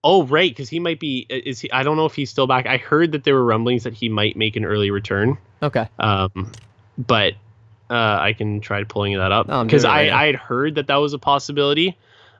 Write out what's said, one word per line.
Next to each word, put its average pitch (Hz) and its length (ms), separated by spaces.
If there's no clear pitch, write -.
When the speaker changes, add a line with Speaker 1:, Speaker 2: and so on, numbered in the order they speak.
Speaker 1:
Oh, 170 220
right, 151 320
'cause 131 140
he 165 100
might 165 200
be, 135 300
i-, 131 160
is 131 140
he, - 140
I 127 100
don't 156 140
know 156 80
if 147 100
he's 139 140
still 131 180
back. 131 180
I 127 120
heard 160 340
that 147 140
there 143 100
were 127 80
rumblings 117 400
that 120 100
he 117 140
might 107 300
make 107 180
an 104 80
early 101 280
return. 101 460
Speaker 2:
Okay. 123 280
Speaker 1:
Um, 98 540
but, 113 360
uh, 110 320
I 101 100
can 104 300
try 101 240
pulling 101 320
that 95 160
up 110 160
Speaker 2:
Oh, 135 100
I'm 113 80
Speaker 1:
'cause 113 140
Speaker 2:
doing 131 120
it 151 40
Speaker 1:
I, 151 60
Speaker 2:
right 151 60
now. - 100
Speaker 1:
I 147 80
had 139 80
heard 139 400
that 139 120
that 139 100
was 147 160
a 135 60
possibility. 147 800